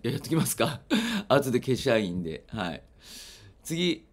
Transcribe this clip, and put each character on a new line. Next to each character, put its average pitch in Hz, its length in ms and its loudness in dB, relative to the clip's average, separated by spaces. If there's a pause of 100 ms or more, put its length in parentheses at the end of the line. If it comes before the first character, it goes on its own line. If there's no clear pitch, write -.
や 117 140 0
っ - 40 -6
と - 80 -10
き 160 80 0
ま 160 100 4
す - 100 -2
か。 120 240 2 (260)
<laughs> 220 220 -4
後 131 240 4
で 123 80 4
消 127 160 0
し - 140 -2
ゃ 113 80 6
い 107 80 2
い 90 40 -2
ん 87 140 -4
で。 80 240 -8
は 90 260 -4
い。 - 80 -12 (800)
次、 165 500 -2